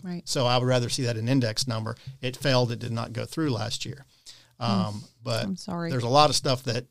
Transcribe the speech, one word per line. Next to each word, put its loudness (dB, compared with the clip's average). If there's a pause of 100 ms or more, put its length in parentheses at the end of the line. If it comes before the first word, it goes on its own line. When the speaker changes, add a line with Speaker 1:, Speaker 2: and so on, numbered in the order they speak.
Speaker 1:
Right. -8
Speaker 2:
So 0
I 4
would 2
rather 2
see -2
that -2
an -2
index 2
number. -4 (240)
It -6
failed. 2
It -6
did -6
not -4
go -6
through -2
last -4
year. -12 (540)
Speaker 1:
Mm. 0
Speaker 2:
Um, 0 (200)
but -2
Speaker 1:
I'm -4
sorry. -6
Speaker 2:
there's -2
a -2
lot 8
of 0
stuff 0
that, -4